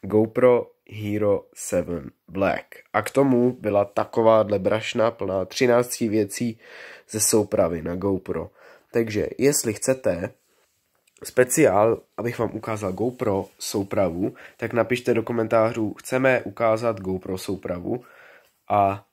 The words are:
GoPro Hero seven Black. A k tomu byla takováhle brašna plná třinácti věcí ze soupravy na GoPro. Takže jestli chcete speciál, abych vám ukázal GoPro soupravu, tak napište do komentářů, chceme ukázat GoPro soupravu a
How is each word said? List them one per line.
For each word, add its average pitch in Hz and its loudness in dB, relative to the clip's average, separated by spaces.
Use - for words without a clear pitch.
GoPro 113 2
Hero 104 -2
seven 85 -4
Black. 92 -4
A 104 2
k - -8
tomu 127 4
byla 101 0
takováhle 107 2
brašna 110 0
plná 95 -4
třinácti 120 2
věcí 110 -2
ze 107 -4
soupravy 101 0
na 85 -6
GoPro. 90 -4
Takže 107 -2
jestli 127 0
chcete 98 -2
speciál, 113 4
abych 117 -6
vám 113 -2
ukázal 107 -6
GoPro 101 -2
soupravu, 98 -2
tak 113 -6
napište 120 0
do 113 0
komentářů, 113 0
chceme 127 0
ukázat 110 -2
GoPro 92 -6
soupravu 92 -8
a 101 0